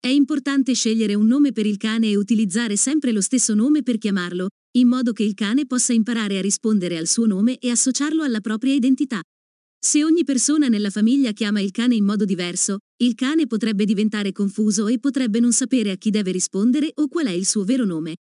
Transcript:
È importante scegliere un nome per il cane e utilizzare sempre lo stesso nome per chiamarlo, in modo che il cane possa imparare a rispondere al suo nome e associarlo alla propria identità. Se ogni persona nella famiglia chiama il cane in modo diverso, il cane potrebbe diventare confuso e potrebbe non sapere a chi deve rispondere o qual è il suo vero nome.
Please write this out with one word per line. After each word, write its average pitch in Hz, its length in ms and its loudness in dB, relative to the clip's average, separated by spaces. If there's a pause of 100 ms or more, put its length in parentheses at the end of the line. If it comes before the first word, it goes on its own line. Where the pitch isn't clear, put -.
È 247 40 0
importante 277 640 2
scegliere 220 400 0
un 208 120 4
nome 269 260 4
per 214 120 -2
il 208 140 0
cane 220 320 0
e 202 60 2
utilizzare 208 600 0
sempre 269 340 0
lo 208 120 0
stesso 226 320 0
nome 269 280 0
per 233 140 -2
chiamarlo, 180 520 -4 (280)
in 247 100 6
modo 247 260 2
che 214 100 -4
il 208 100 0
cane 226 320 0
possa 247 300 -2
imparare 220 420 0
a 185 60 -4
rispondere 190 560 0
al 165 80 -4
suo 233 180 0
nome 220 340 2
e 247 120 -2
associarlo 285 520 0
alla 233 180 -2
propria 220 340 -2
identità. 262 480 0 (560)
Se - 260 0
ogni 320 200 4
persona 285 440 0
nella 208 220 0
famiglia 233 420 2
chiama 208 280 -2
il 196 100 -2
cane 240 240 -2
in 208 100 2
modo 202 220 0
diverso, 180 520 -4 (240)
il 240 120 2
cane 294 320 0
potrebbe 214 380 -2
diventare 208 480 0
confuso 208 560 0
e 247 100 0
potrebbe 247 420 0
non 240 120 4
sapere 247 380 0
a 190 60 -4
chi 208 140 -2
deve 190 220 -2
rispondere 247 640 0
o 302 140 0
qual 330 180 -2
è 208 60 -2
il 196 140 -2
suo 202 180 -2
vero 247 200 0
nome. 165 300 -4 (120)